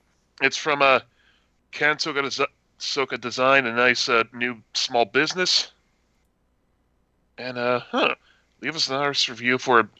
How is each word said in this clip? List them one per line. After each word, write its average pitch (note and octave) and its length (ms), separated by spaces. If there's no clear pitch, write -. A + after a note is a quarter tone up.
it's C3+ 160
from, C#3+ 260
uh, C3+ 180
Ken D3+ 240
Soka C#3+ 260
Desi-, C3+ 240
Soka C3 420
Design, B2+ 460
a A2+ 60
nice, B2 360
uh, A#2 240
new A#2+ 300
small A#2+ 320
business. D#3 680
And, B2 220
uh, B2 220
huh. - 340
Leave D3 160
us D3+ 120
an C3 60
honest C#3+ 340
review B2 300
for B2 220
a G#2+ 80